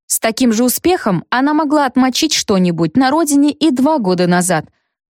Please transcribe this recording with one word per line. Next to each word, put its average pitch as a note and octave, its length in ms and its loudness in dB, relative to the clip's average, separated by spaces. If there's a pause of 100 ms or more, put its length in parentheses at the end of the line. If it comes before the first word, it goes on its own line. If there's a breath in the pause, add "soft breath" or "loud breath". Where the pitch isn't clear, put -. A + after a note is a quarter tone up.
С - 120 -4
таким A3+ 340 0
же A3 100 0
успехом B3 640 -2
она C4+ 240 0
могла D4+ 320 0
отмочить C4 480 0
что-нибудь E3+ 640 -2
на C4 140 2
родине D4 420 2
и D4+ 200 0
два C4+ 260 0
года F3+ 300 0
назад. F3+ 380 0 (460)